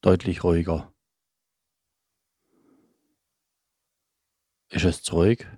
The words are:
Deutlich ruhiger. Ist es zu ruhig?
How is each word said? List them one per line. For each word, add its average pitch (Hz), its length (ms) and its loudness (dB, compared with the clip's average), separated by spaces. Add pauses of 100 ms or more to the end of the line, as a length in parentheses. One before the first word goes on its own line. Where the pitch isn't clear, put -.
Deutlich 90 420 0
ruhiger. 85 500 0 (3750)
Ist 82 160 -4
es 87 180 0
zu - 140 -6
ruhig? 98 280 2 (140)